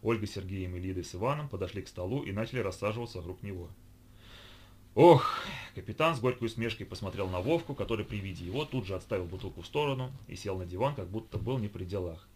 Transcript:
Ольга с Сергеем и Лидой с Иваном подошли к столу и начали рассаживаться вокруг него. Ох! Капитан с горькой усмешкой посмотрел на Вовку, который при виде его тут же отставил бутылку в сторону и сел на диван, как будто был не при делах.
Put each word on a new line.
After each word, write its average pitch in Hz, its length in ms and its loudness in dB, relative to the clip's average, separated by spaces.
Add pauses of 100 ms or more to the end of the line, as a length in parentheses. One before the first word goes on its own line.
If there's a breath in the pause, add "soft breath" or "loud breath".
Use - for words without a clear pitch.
Ольга 107 260 2
с - 40 -6
Сергеем 92 440 -4
и 90 40 -4
Лидой 92 240 -2
с - 100 -8
Иваном 139 360 0
подошли 95 320 -4
к - 60 -10
столу 101 360 -4
и - 80 -6
начали 113 280 -2
рассаживаться 107 580 -2
вокруг 87 260 -8
него. 90 260 -6 (1300 loud breath)
Ох! 151 300 12 (500 loud breath)
Капитан 156 400 2
с 127 40 -4
горькой 120 280 2
усмешкой 113 380 -4
посмотрел 95 420 -4
на 92 140 -2
Вовку, 151 340 2
который 110 300 -2
при 107 120 -6
виде 92 280 -6
его 113 200 -2
тут 131 200 -2
же 98 100 -4
отставил 92 300 -2
бутылку 90 360 -8
в 80 40 -12
сторону 135 460 0 (160)
и 107 80 -10
сел 95 220 -4
на 90 80 -4
диван, 101 300 0
как 92 140 -6
будто 110 280 -6
был 113 200 0
не 107 100 -2
при 95 180 -6
делах. 87 500 -6